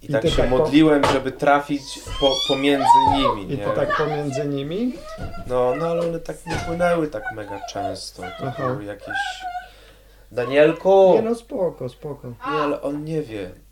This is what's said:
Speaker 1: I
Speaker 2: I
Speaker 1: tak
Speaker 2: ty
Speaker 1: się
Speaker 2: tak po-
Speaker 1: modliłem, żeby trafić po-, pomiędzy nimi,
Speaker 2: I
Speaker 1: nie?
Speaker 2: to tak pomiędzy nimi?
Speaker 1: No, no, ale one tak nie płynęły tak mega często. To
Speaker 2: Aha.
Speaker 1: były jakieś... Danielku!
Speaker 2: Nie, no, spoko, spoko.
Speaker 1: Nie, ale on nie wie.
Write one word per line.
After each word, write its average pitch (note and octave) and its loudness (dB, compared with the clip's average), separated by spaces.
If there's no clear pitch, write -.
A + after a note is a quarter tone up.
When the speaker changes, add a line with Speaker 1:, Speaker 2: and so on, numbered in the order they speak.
Speaker 1:
I - -18
Speaker 2:
I - -14
Speaker 1:
tak A2+ 2
Speaker 2:
ty E3 2
Speaker 1:
się - 0
Speaker 2:
tak B2 2
po- B2+ 2
Speaker 1:
modliłem, D3+ 6
żeby C3+ -2
trafić C#3+ 0
po-, C#3 4
pomiędzy C#3 2
nimi, - 0
Speaker 2:
I - -4
Speaker 1:
nie? - -6
Speaker 2:
to C5 -2
tak D3 0
pomiędzy D3 -2
nimi? D#3 -4
Speaker 1:
No, B2+ 2
no, E3 -2
ale E3+ 0
one E3 -4
tak - -12
nie D#3+ -4
płynęły E3+ 0
tak G#2+ -8
mega G2+ -10
często. G2 -8
To - -10
Speaker 2:
Aha. C3 -6
Speaker 1:
były B2+ -6
jakieś... D#5 -10
Danielku! D#3+ 6
Speaker 2:
Nie, A3 4
no, A3+ 0
spoko, F#3+ -6
spoko. C3 -12
Speaker 1:
Nie, D3 -6
ale D3 -2
on D3 -6
nie D#3 -4
wie. G#2 -8